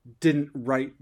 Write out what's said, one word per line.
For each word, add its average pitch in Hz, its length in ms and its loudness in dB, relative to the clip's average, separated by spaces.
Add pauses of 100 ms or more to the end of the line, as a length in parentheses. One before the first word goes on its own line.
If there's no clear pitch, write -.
(200)
didn't 147 340 2
write 131 480 -2